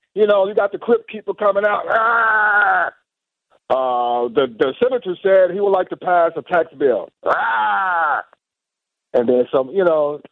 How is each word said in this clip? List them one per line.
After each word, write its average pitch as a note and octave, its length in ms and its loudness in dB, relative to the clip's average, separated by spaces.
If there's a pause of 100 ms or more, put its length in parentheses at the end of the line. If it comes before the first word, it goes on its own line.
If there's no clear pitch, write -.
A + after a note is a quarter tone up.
(140)
You G#3 120 0
know, G3+ 220 4
you G#3+ 60 -6
got G3+ 180 0
the - 60 -8
crypt A3+ 320 0
keeper G3+ 240 -8
coming G3+ 320 0
out. G3+ 220 -2
Ah! G#3+ 960 0 (840)
Uh, B2 600 0
the, C3 180 0 (120)
the C#3 240 0
senator A#3+ 400 -2
said F#3+ 300 4
he G3 80 -4
would G3+ 120 0
like F#3 160 0
to F3 80 -10
pass F3 400 2
a D3 60 -8
tax E3 260 0 (100)
bill. A#2+ 300 0 (180)
Ah! F#3+ 960 -2 (880)
And A#2+ 160 0
then B2 160 2 (100)
some, C3 160 0
you F#3+ 140 0
know, D3+ 360 0 (120)